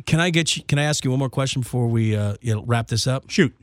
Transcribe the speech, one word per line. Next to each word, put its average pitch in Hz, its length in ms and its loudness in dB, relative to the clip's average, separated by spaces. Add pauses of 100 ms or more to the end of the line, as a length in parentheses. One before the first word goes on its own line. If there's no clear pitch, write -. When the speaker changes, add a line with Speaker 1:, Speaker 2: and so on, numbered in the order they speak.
Speaker 1:
Can 160 140 2
I 180 100 2
get 165 260 0
you, 156 60 -10
can 143 160 0
I 143 60 0
ask 151 200 -2
you 135 60 2
one 131 80 2
more 135 100 0
question 135 340 -2
before 123 260 -2
we, 113 260 2
uh, 104 260 0
you 117 140 -2
know, 107 100 -4
wrap 117 220 0
this 120 220 -2
up? 135 200 -4
Speaker 2:
Shoot. - 240 2 (100)